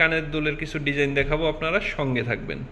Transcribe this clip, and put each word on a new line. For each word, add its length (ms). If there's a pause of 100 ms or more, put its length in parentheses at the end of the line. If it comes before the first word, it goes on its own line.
কানের 300
দুলের 300
কিছু 160 (100)
ডিজাইন 280
দেখাবো, 380
আপনারা 260 (160)
সঙ্গে 360
থাকবেন। 300 (120)